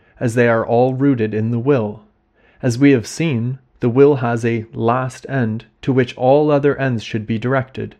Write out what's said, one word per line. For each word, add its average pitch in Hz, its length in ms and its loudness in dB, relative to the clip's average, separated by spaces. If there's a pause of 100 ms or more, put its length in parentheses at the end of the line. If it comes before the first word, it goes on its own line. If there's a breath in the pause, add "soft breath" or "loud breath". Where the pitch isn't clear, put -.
(180 soft breath)
as 120 160 -4
they 120 140 2
are 113 180 2
all 123 280 2
rooted 127 400 0
in 110 160 -2
the 120 80 -2
will. 117 460 -2 (580 soft breath)
As 120 160 -2
we 143 140 6
have 117 140 2
seen, 131 520 -4 (220)
the 127 100 0
will 139 260 4
has 120 280 -4
a 117 280 -2
last 123 560 -4
end 117 380 -4 (160)
to 139 100 -2
which 123 240 0
all 143 340 2
other 143 280 2
ends 127 260 -4
should 107 220 -6
be 113 120 -2
directed. 123 600 -6